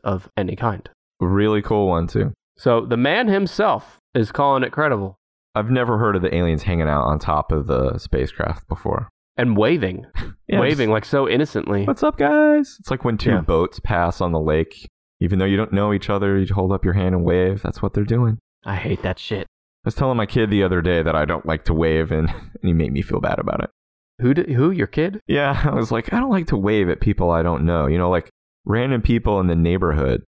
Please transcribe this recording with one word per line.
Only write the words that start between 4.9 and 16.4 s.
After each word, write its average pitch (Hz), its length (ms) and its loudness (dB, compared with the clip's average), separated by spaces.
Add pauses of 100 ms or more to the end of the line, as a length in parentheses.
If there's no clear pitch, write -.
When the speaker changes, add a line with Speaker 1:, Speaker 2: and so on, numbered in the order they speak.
Speaker 2:
I've 107 160 0
never 120 260 2
heard 107 180 2
of 90 60 0
the 90 140 0
aliens 82 260 2
hanging 82 260 0
out 73 180 2
on 76 120 0
top 73 340 -2
of 76 140 0
the 65 320 0
spacecraft - 680 -4
before. - 420 -6 (260)
Speaker 1:
And 120 220 2
waving. 107 480 0 (100)
Speaker 2:
<laughs> - 0 - (320)
Yeah, - 120 0
Speaker 1:
Waving, 139 300 2
Speaker 2:
just, - 40 2
Speaker 1:
like, 110 120 0
so 139 220 0
innocently. 101 580 0
Speaker 2:
"What's - 180 -2
up, 302 160 0
guys?" 302 600 2
It's - 120 -8
like 127 120 -4
when 117 140 0
two 131 140 0
Speaker 1:
Yeah. 92 100 2
Speaker 2:
boats 85 380 0
pass 87 420 0
on 87 100 0
the 80 80 0
lake. 78 480 -2 (340)
Even 92 180 2
though 95 60 2
you 98 120 2
don't 110 160 -2
know 104 200 2
each 98 160 -4
other, 98 280 0
you 95 160 0